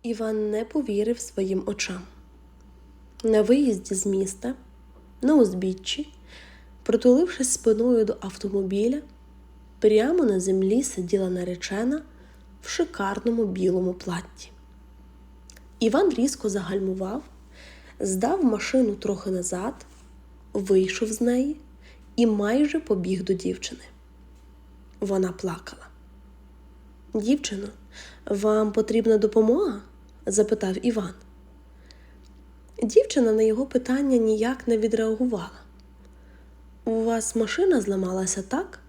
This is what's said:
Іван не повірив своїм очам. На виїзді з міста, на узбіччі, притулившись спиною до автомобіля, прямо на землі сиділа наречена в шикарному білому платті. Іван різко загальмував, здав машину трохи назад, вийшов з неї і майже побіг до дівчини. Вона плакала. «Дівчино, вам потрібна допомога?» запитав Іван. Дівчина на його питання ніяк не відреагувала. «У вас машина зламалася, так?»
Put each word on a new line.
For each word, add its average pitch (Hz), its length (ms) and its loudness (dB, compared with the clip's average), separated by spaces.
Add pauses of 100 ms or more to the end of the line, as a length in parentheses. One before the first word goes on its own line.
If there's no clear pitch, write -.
Іван 214 460 -4
не 220 140 -2
повірив 226 540 -2
своїм 190 460 -4
очам. 196 360 -6 (1200)
На 214 180 4
виїзді 220 540 2
з 190 100 -4
міста, 196 480 -2 (680)
на 294 140 4
узбіччі, 190 760 0 (720)
притулившись 254 680 4
спиною 226 540 2
до 208 160 -4
автомобіля, 196 800 -2 (760)
прямо 240 440 4
на 202 160 2
землі 190 440 2
сиділа 185 460 -2
наречена 190 720 -4 (600)
в - 80 -16
шикарному 220 760 -2
білому 185 480 0
платті. - 580 -10 (1300)
Іван 277 300 4
різко 240 400 -2
загальмував, 190 720 -4 (760)
здав 240 460 0
машину 220 500 2
трохи 196 340 -6
назад, 185 560 -6 (680)
вийшов 190 580 0
з 214 100 -4
неї 254 340 0 (600)
і 233 120 4
майже 233 520 0
побіг 185 440 -2
до 196 100 -2
дівчини. - 500 -6 (1160)
Вона 190 320 0
плакала. - 560 -10 (1300)
«Дівчино, 214 540 -2 (580)
вам 214 460 2
потрібна 220 460 2
допомога?» 220 640 2 (440)
запитав 208 600 0
Іван. 214 280 -2 (1700)
Дівчина 240 480 4
на 220 100 4
його 220 240 2
питання 262 520 0
ніяк 226 500 0
не 226 100 2
відреагувала. 220 840 -2 (1300)
«У 226 180 0
вас 226 320 -2
машина 254 460 2
зламалася, 190 600 -2
так?» 294 480 -6